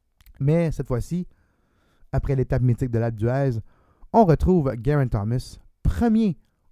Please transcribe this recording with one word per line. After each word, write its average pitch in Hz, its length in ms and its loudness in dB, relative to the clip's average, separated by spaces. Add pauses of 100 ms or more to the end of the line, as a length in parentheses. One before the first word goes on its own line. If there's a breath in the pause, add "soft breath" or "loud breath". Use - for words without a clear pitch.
(400)
Mais 156 320 0
cette 135 160 -6
fois-ci, 160 400 -4 (880)
après 135 220 -2
l'étape 127 260 0
mythique 123 300 0
de 117 80 0
l'Alpe 117 160 -2
d'Huez, 120 440 -2 (520)
on 220 140 6
retrouve 151 480 2 (100)
Geraint 139 240 2
Thomas, 113 520 -4 (240)
premier 220 560 2 (320)